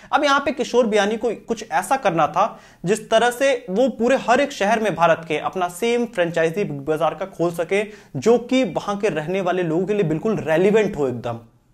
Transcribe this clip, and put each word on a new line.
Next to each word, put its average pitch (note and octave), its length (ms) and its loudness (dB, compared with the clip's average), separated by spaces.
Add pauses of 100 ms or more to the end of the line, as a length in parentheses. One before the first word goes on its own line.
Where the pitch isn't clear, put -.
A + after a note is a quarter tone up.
(140)
अब C#4 100 2
यहाँ C#4 160 2
पे C#4+ 120 -4
किशोर A#3+ 360 0
बियानी G#3 300 0
को A#3 140 -2
कुछ - 400 -8
ऐसा F#3+ 240 0
करना E3 320 2
था G3+ 320 0 (260)
जिस G#3+ 240 -2
तरह A#3 220 4
से C4+ 380 0
वो A#3 180 2
पूरे B3 280 2
हर B3 260 2
एक C4+ 100 -2
शहर A3 280 0
में G3+ 160 0
भारत E3 320 2
के D3+ 100 -2
अपना F3 300 -4
सेम A#3 380 -2
फ्रेंचाइजी E3+ 580 0
बिग C#3+ 220 -8
बाजार D#3 280 0
का F#3 120 -8
खोल F3 260 -2
सके, F3 320 -2 (320)
जो G#3+ 220 4
कि B3+ 260 0
वहां G3 340 -4
के G3+ 120 0
रहने E3 320 -2
वाले F3+ 220 0
लोगों E3+ 220 0
के G#3 80 -2
लिए G#3 100 0
बिल्कुल D#3+ 340 0
रेलिवेंट F3+ 600 2
हो C#3+ 100 0
एकदम। A#2 320 -6 (340)